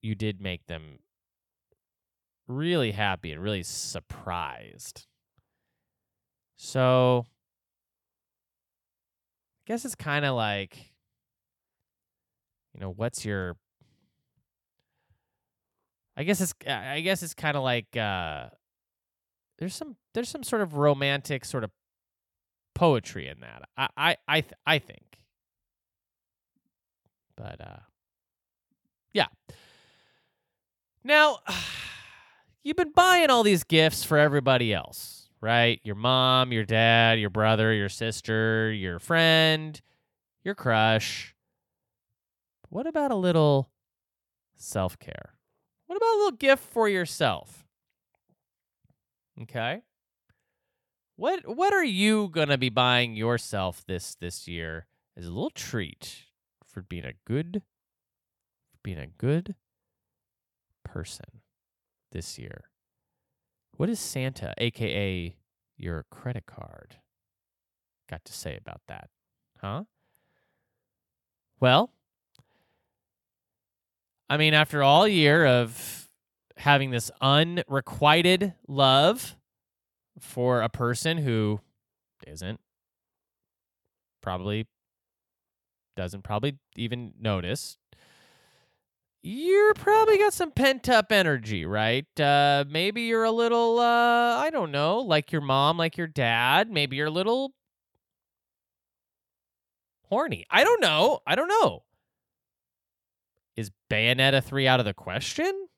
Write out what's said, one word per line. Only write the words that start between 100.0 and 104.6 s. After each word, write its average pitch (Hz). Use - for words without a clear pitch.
horny. 208
I -
don't 453
know. 190
I 156
don't 311
know. 392
Is 104
Bayonetta 127
three 135